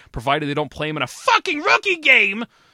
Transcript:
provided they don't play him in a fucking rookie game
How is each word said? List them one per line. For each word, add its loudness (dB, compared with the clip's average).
provided 0
they -2
don't -2
play -6
him -4
in -2
a -2
fucking -2
rookie 2
game 2